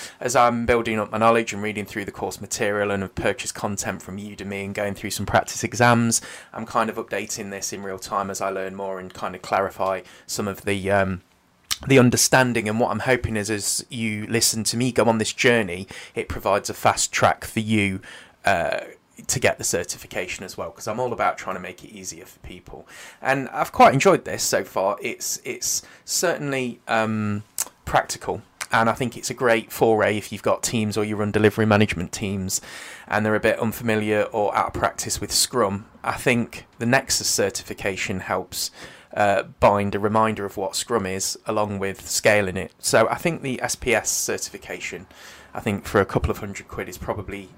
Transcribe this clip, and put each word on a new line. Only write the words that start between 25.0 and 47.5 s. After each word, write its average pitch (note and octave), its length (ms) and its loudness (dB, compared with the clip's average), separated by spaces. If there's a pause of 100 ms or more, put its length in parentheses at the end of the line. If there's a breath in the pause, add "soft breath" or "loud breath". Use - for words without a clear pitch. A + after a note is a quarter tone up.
it's - 400 -6 (220 loud breath)
certainly, C#3 840 -2
um, G#2+ 560 0 (420)
practical, - 560 -2 (300)
and A2+ 180 4
I A2 40 4
think A#2+ 220 -4
it's - 140 -8
a A#2+ 60 -6
great A2+ 360 2
foray G#2+ 460 4
if - 140 -8
you've G2+ 100 -10
got G2+ 220 0
teams G#2+ 340 0
or G#2 60 2
you G#2+ 120 -4
run G#2 140 0
delivery G#2+ 380 4
management G#2 440 4
teams F#2+ 500 -4 (460 loud breath)
and G#2+ 160 2
they're G#2+ 120 4
a G#2 40 4
bit A2 200 2
unfamiliar G#2+ 720 2
or G#2 260 0
out G#2 100 2
of - 60 -8
practice - 480 -2
with G#2 100 -8
Scrum. G#2 540 0 (180)
I - 100 -2
think - 520 0 (140)
the A#2 80 -2
Nexus B2 400 0
certification G2 920 -2
helps, - 500 -4 (440 loud breath)
uh, G2+ 280 4
bind G2+ 500 2
a G#2 60 0
reminder G#2+ 460 2
of F#2+ 120 -8
what F#2+ 180 -4
Scrum A2 300 -2
is F#2 400 -4
along G#2 320 -2
with F#2+ 320 -6
scaling G#2 480 2
it. F#2 220 -6
So A2+ 280 4
I A#2+ 80 0
think - 280 -4
the B2+ 180 -6
S B2 140 -2
P - 180 0
S G#2+ 160 0
certification, F#2+ 960 -6 (480 loud breath)
I - 60 -10
think G2+ 260 -2
for G#2+ 160 4
a F#2+ 40 4
couple - 260 0
of - 80 -6
hundred G2 280 -12
quid, F#2 220 -10
is F#2 80 -12
probably G2+ 600 -8